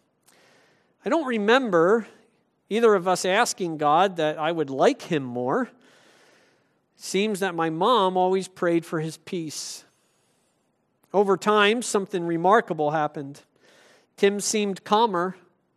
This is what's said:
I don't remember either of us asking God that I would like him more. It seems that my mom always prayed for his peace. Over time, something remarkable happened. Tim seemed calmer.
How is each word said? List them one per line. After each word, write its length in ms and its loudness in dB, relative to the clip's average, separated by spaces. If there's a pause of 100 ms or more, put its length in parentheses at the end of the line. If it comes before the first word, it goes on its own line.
(1040)
I 60 -6
don't 160 -2
remember 800 2 (640)
either 240 4
of 140 0
us 180 0
asking 520 0
God 400 2
that 200 -2
I 140 -2
would 180 -4
like 340 2
him 200 -2
more. 480 -4 (1200)
It 80 -20
seems 380 -2
that 120 -4
my 160 -2
mom 480 2
always 300 0
prayed 380 -2
for 160 -6
his 160 -8
peace. 680 -10 (1300)
Over 240 2
time, 460 2
something 420 -4
remarkable 680 2
happened. 520 -6 (720)
Tim 220 2
seemed 440 -4
calmer. 540 0 (400)